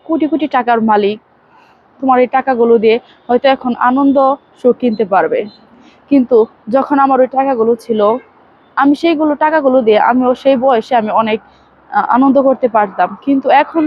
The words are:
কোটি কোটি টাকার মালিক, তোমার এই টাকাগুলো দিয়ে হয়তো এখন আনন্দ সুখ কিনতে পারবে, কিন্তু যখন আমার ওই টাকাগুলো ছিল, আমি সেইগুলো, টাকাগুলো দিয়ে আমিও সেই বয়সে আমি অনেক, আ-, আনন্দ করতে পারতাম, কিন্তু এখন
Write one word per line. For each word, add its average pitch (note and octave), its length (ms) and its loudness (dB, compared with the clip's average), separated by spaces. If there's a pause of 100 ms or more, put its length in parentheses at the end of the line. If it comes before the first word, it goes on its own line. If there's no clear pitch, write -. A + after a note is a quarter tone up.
কোটি D#4 220 -4
কোটি D4+ 220 -4
টাকার A#3+ 320 -2
মালিক, G#3+ 380 0 (800)
তোমার C4 200 0
এই B3+ 60 2
টাকাগুলো A#3+ 520 0
দিয়ে A3 180 2 (300)
হয়তো B3 220 0
এখন C4 300 -2
আনন্দ C4+ 380 0 (400)
সুখ A#3+ 200 0
কিনতে A#3 280 -4
পারবে, F3 360 -2 (680)
কিন্তু A#3+ 380 2 (220)
যখন C4+ 300 -2
আমার C4+ 220 2
ওই B3+ 60 2
টাকাগুলো B3+ 500 -2
ছিল, A3+ 240 -6 (760)
আমি C#4 180 2
সেইগুলো, D#4 400 -2
টাকাগুলো C#4+ 480 0
দিয়ে G#3+ 160 2
আমিও B3 360 0
সেই C4+ 220 0
বয়সে C4+ 400 -2
আমি G#3+ 140 -2
অনেক, A3 280 -2 (520)
আ-, G3+ 180 -2
আনন্দ C4+ 340 2
করতে C4 260 0
পারতাম, G3 400 -2 (140)
কিন্তু C#4 260 -2
এখন D4+ 380 2